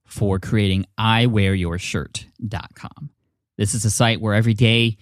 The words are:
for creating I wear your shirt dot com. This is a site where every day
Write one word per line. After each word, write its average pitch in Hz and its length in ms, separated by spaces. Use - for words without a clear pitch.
for 98 340
creating 98 480
I 113 300
wear 101 280
your 87 240
shirt - 480
dot - 280
com. - 360
This 104 160
is 107 100
a 110 60
site 113 300
where 107 140
every 113 200
day 113 480